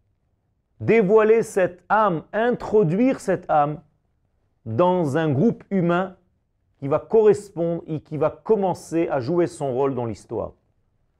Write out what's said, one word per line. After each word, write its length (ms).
dévoiler 640
cette 460
âme, 340
introduire 840
cette 300
âme 320
dans 520
un 140
groupe 380
humain 480
qui 100
va 120
correspondre 880
et 140
qui 160
va 120
commencer 800
à 100
jouer 280
son 260
rôle 220
dans 100
l'histoire. 480